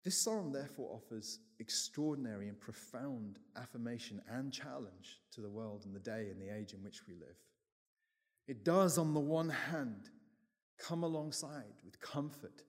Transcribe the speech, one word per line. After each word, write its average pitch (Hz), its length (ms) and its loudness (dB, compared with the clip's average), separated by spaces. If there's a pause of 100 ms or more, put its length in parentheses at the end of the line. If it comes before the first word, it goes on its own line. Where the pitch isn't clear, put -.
this 185 160 4
psalm, 208 320 2
therefore, 139 420 -4
offers 110 440 -8 (220)
extraordinary 120 880 0
and 101 120 -8
profound 117 760 -6 (180)
affirmation 117 720 -6
and 127 240 -2
challenge 113 680 -8 (120)
to - 80 -12
the 104 80 -6
world 104 380 -4
and 98 80 -6
the 98 60 -6
day 110 300 -2
and 95 100 -6
the 98 140 -4
age 107 200 -4
in 95 80 -10
which - 260 -12
we 90 60 -12
live. 80 220 -14 (1080)
It 113 180 -6
does, 175 340 10
on 156 160 6
the 151 60 6
one 160 280 4
hand, 139 640 0 (680)
come 170 260 0
alongside 151 680 0 (120)
with 90 160 -18
comfort - 680 -4